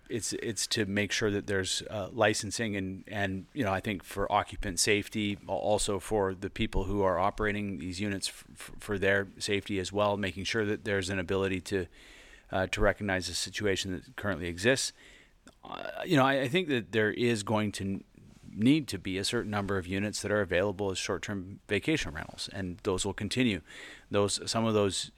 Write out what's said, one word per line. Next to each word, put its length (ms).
it's, 260
it's 340
to 180
make 260
sure 200
that 160
there's, 420
uh, 240
licensing 640
and, 320
and, 460
you 100
know, 100
I 60
think 240
for 280
occupant 480
safety, 600
al-, 60
also 440
for 360
the 160
people 320
who 180
are 160
operating 640
these 200
units 300
f-, 240
f-, 260
for 200
their 280
safety 400
as 120
well, 260
making 260
sure 220
that 200
there's 240
an 80
ability 440
to, 260
uh, 160
to 140
recognize 460
the 60
situation 600
that 220
currently 320
exists. 460
Uh, 240
you 120
know, 80
I, 160
I 60
think 200
that 240
there 200
is 300
going 320
to 100
n-, 200
need 300
to 100
be 200
a 60
certain 280
number 260
of 80
units 360
that 100
are 80
available 500
as 80
short-term 720
vacation 460
rentals, 400
and 300
those 220
will 80
continue. 460
Those, 300
some 160
of 80
those 440